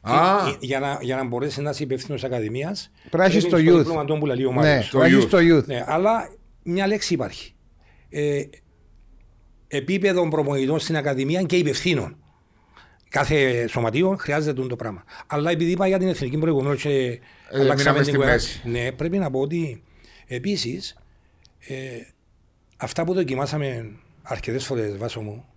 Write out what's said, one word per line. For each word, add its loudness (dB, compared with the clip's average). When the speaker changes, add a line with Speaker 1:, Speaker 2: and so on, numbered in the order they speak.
Speaker 1:
Α. 2
Speaker 2:
Ε, -2
ε, -4
για -4
να, -4
για -4
να -4
μπορέσεις -4
να -4
είσαι -6
υπεύθυνος -6
ακαδημίας, -6
Speaker 3:
Πρέπει -4
να 4
έχεις 4
Speaker 2:
πρέπει 6
Speaker 3:
το 8
Speaker 2:
στο 10
Speaker 3:
youth. 4
Speaker 2:
δίπλωμα -2
του 0
που -2
λαλεί 0
ο 2
Speaker 3:
Ναι, -2
Speaker 2:
Μάριος. 4
Speaker 1:
Το 0
Speaker 3:
πρέπει 8
να 8
έχεις 4
Speaker 1:
youth. 0
Speaker 3:
το 6
youth. 2
Speaker 2:
Ναι, -6
αλλά 0
μια -2
λέξη -2
υπάρχει. -6
Ε, -2
επίπεδο 0
προπονητών 0
στην -2
ακαδημία -2
και 0
υπευθύνων. 0
Κάθε 2
σωματείο 0
χρειάζεται -2
το -6
πράγμα. -10
Αλλά -2
επειδή 0
είπα 0
για 2
την 0
εθνική -2
προηγουμένως 0
και -2
Speaker 1:
Ε, 0
Speaker 2:
αλλάξαμε 4
Speaker 1:
μείναμε 2
Speaker 2:
την 4
Speaker 1:
στη 2
Speaker 2:
κουβέντα, 4
Speaker 1:
μέση. 0
Speaker 2:
ναι, -2
πρέπει -4
να -2
πω -2
ότι -4
επίσης, -6
ε, -10
αυτά -6
που -2
δοκιμάσαμε -4
αρκετές -6
φορές, -4
Βάσο -8
μου -12